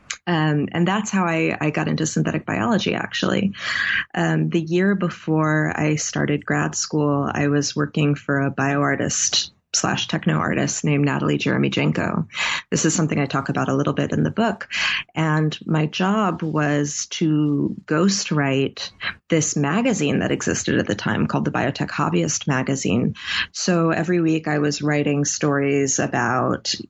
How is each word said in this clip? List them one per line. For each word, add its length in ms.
Um, 460
and 160
that's 220
how 140
I, 360
I 100
got 180
into 180
synthetic 400
biology, 480
actually. 580
Um, 340
the 120
year 340
before 840
I 180
started 500
grad 280
school, 580
I 160
was 280
working 380
for 260
a 100
bioartist 1000
slash 340
techno 300
artist 440
named 220
Natalie 320
Jeremijenko. 880
This 160
is 80
something 260
I 60
talk 240
about 180
a 60
little 180
bit 200
in 100
the 80
book. 380
And 420
my 200
job 560
was 680
to 760
ghostwrite 1080
this 280
magazine 640
that 120
existed 460
at 80
the 80
time 320
called 180
the 80
Biotech 380
Hobbyist 580
magazine. 680
So 380
every 320
week 260
I 100
was 220
writing 460
stories 720
about, 760